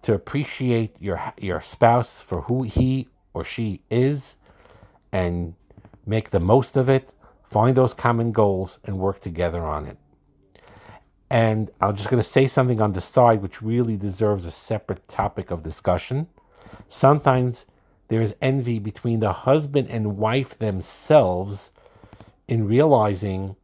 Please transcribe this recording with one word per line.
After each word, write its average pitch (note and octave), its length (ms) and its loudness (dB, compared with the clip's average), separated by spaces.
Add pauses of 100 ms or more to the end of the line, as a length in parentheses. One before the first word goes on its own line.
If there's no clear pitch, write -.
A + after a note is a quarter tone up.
to A#2 100 0
appreciate A#2+ 880 -4
your, F2+ 200 -6 (180)
your F2 240 -4
spouse - 580 2
for E2+ 220 -6
who B2+ 200 -2
he B2+ 460 -2 (240)
or - 100 -8
she A2 380 -6 (100)
is C3+ 460 -2 (760)
and F2 420 -2 (500)
make G#2+ 260 -4
the F#2+ 100 2
most A2+ 360 4
of C3 120 2
it, C3+ 220 2 (320)
find A#2+ 340 2
those B2+ 180 4
common A#2 380 0
goals G2 520 0
and G2 140 -6
work F#2+ 220 -2
together E2+ 440 -4
on D2+ 220 -6
it. - 100 -16 (1300)
And A2 400 2 (100)
I'm G2+ 160 0
just G2+ 140 -6
gonna A#2+ 120 2
say - 240 2
something B2 340 0
on G#2 120 0
the F2+ 80 -4
side A#2 400 4
which G2 220 -10
really A2+ 340 -2
deserves G2+ 480 -2
a E2+ 60 -10
separate - 580 -8
topic - 420 -6
of E2 120 -8
discussion. F#2+ 640 -4 (600)
Sometimes C3 800 2 (420)
there A2+ 120 0
is G#2+ 220 -2
envy B2+ 360 0
between A2 420 -4
the G2+ 120 0
husband C#3 560 0
and G#2 300 -4
wife A2 400 -2
themselves G2 1120 0 (800)
in A2+ 180 0
realizing G#2 960 2